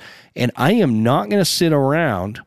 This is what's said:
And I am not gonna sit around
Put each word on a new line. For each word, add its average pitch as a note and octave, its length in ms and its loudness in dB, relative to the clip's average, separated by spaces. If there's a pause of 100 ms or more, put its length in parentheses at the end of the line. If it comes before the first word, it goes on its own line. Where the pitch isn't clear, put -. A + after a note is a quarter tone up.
(340)
And B2 200 -2
I C#3+ 180 0
am C3+ 300 2
not D#3+ 280 0
gonna G3+ 160 2
sit E3 260 0
around C3+ 760 -2